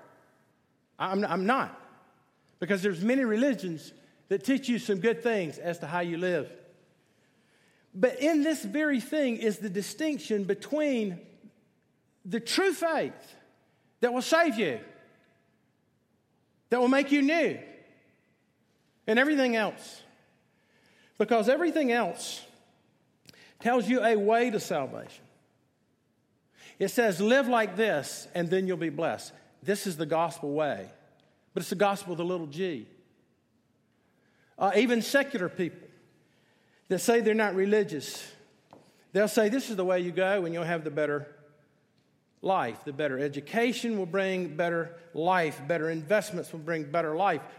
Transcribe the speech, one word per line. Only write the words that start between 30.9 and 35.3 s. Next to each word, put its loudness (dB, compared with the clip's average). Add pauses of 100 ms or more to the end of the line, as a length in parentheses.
But -4
it's -10
the -2
gospel 0
with -4
a -2
little -4
g. -6 (1700)
Uh, 2
even 4
secular 0